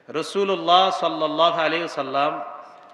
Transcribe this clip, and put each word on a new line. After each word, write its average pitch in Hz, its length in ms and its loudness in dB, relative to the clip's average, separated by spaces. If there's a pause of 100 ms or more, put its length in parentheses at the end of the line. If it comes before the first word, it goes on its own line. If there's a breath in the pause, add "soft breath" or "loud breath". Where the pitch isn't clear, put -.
রাসূলুল্লাহ 180 840 2
সাল্লাল্লাহু 160 680 0
আলাইহি 160 240 0
ওয়াসাল্লাম 139 560 -2 (540 loud breath)